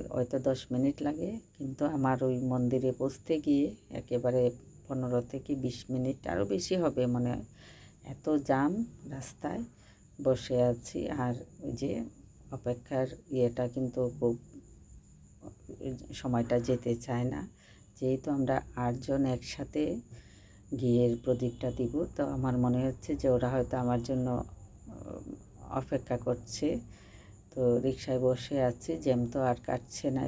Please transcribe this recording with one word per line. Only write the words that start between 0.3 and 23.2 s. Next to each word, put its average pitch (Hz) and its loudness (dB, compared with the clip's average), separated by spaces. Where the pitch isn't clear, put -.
দশ 131 0
মিনিট 135 2
লাগে, 151 -2
কিন্তু 135 -6
আমার 131 2
ওই 127 4
মন্দিরে 127 2
পৌঁছতে - -2
গিয়ে 147 4
একেবারে 123 0
পনেরো 127 0
থেকে 135 -6
বিশ 127 -2
মিনিট, 127 0
আরও - 2
বেশি 185 0
হবে 147 2
মনে 123 2
হয়। - -4
এত 135 -12
জ্যাম 143 4
রাস্তায়, 147 -6
বসে 131 2
আছি। 120 0
আর 123 0
ওই 139 -6
যে 135 -2
অপেক্ষার 127 -2
ইয়েটা 123 2
কিন্তু 127 -2
খুব, 120 2
সময়টা 120 2
যেতে 120 0
চায় 120 -2
না। 143 -4
যেহেতু 131 -2
আমরা 135 2
আটজন 123 0
একসাথে 139 -2
ঘিয়ের 120 4
প্রদীপটা 123 0
দিব, 120 -2
তো 147 -2
আমার 127 0
মনে 123 4
হচ্ছে 131 -2
যে 139 0